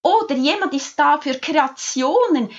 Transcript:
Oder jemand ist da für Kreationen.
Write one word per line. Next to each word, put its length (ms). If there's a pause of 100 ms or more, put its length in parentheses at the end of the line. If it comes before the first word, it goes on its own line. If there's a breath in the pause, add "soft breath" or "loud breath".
Oder 340
jemand 380
ist 240
da 200
für 200
Kreationen. 1200